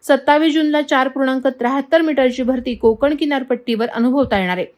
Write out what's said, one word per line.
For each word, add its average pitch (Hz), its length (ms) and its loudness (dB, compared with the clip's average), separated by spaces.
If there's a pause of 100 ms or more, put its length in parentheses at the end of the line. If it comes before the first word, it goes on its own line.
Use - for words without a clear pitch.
सत्तावीस 294 460 4
जूनला 302 280 2
चार 277 260 0
पूर्णांक 262 400 -2
त्र्याहत्तर 269 540 0
मीटरची 262 420 0
भरती 247 320 -2
कोकण 233 400 0
किनारपट्टीवर 254 720 -2
अनुभवता 240 520 0
येणार 180 180 -2
आहे. 185 80 -4 (120)